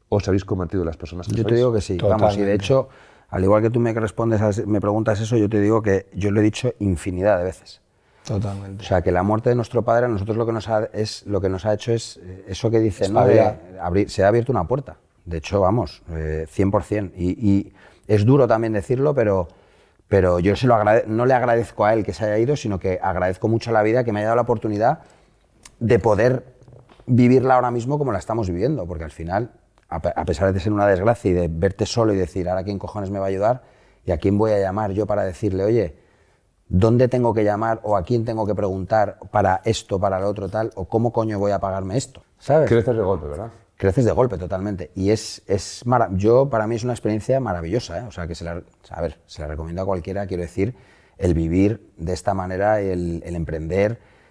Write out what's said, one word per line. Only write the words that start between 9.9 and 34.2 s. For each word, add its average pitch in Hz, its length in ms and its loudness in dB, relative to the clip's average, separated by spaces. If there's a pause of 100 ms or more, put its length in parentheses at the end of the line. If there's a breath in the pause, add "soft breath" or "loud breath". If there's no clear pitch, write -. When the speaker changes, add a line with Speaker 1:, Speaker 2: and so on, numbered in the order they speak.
Speaker 2:
a 123 40 0
nosotros 107 280 -4
lo 117 80 0
que 113 60 -2
nos 113 180 -6
ha, 107 240 0
es, 104 320 -6
lo 101 160 -2
que 95 80 0
nos 95 160 -4
ha 107 80 2
hecho 110 180 -4
es, - 300 -4
eh, 92 260 -18
eso 104 220 -2
que 113 100 4
dicen, 98 340 0
¿no? 107 120 4
De 104 140 6
Speaker 3:
Espabilar. 107 420 0
Speaker 2:
abrir, 87 280 0
se 98 140 0
ha 98 40 6
abierto 117 240 2
una 92 160 0
puerta. 127 300 -4 (280)
De 82 120 -6
hecho, 98 240 -2
vamos, 92 400 2 (100)
eh, 80 380 -6
cien 98 220 2
por 98 120 2
cien. 104 320 -4
Y, 90 160 -2
y 101 420 2 (340 soft breath)
es 104 180 4
duro 131 220 6
también 113 260 2
decirlo, 135 420 0
pero, 98 320 2 (600 soft breath)
pero 90 320 4
yo 95 160 2
se 127 120 0
lo 120 80 6
agrade-, 107 320 4
no 110 180 0
le 131 80 4
agradezco 117 520 2
a 110 80 4
él 110 100 2
que 95 100 -6
se 110 120 -6
haya 107 120 0
ido, 127 180 2
sino 101 240 -4
que 92 220 -2
agradezco 92 460 -2
mucho 113 220 -2
a 117 40 0
la 110 100 4
vida 117 200 2
que 110 80 -4
me 104 80 -2
haya 107 80 -2
dado 117 100 2
la 120 60 4
oportunidad 113 560 0 (800 soft breath)
de 117 200 4
poder 117 460 2 (600)
vivirla 127 480 6
ahora 123 160 2
mismo 123 260 -4
como 139 140 -2
la 95 80 -2
estamos 110 300 -4
viviendo, 98 360 -2
porque 82 180 -10
al 78 80 -10
final, 92 400 -6 (380)
a 82 100 -6
pe-, 87 160 -4
a 80 100 -4
pesar 95 280 0
de 98 60 -2
ser 104 140 -2
una 101 120 2
desgracia 101 460 2
y - 20 2
de 87 140 0
verte 90 400 -2
solo 110 260 2
y 95 40 0
decir, 90 320 -4
"¿Ahora 92 140 -4
quién 101 140 -6
cojones 98 320 -8
me 101 80 -6
va 98 80 -4
a 98 40 -2
ayudar? 104 340 0 (420 soft breath)
¿Y 90 60 -2
a 82 80 0
quién 101 180 2